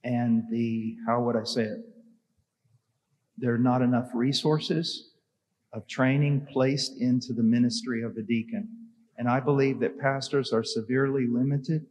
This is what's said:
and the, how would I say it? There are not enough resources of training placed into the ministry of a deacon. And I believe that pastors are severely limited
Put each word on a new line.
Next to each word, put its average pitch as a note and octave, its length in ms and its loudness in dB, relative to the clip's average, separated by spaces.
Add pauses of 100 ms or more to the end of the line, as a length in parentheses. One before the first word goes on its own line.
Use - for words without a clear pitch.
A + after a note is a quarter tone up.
and A#2+ 460 2
the, A2+ 460 -2 (100)
how A#2+ 160 2
would A#2+ 140 0
I A2 80 -2
say A#2 180 -2
it? G#2+ 180 -6 (1600)
There A#2+ 160 0
are A2+ 40 0
not B2+ 220 4
enough B2 320 2
resources D#3 1000 -2 (600)
of A2+ 140 -12
training C#3 680 2
placed C3+ 480 0
into B2 320 2
the A#2 100 0
ministry A#2 600 2
of A#2 140 -6
a A2+ 60 -8
deacon. A2 460 -2 (500)
And A#2+ 100 0
I B2+ 120 4
believe C3+ 400 2
that A#2 180 -2
pastors C3+ 540 0
are A2+ 100 2
severely B2+ 640 0
limited C#3 640 0